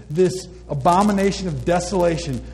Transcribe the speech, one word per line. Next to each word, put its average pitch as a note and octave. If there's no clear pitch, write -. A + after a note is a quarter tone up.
this F3
abomination F#3+
of C3
desolation, F3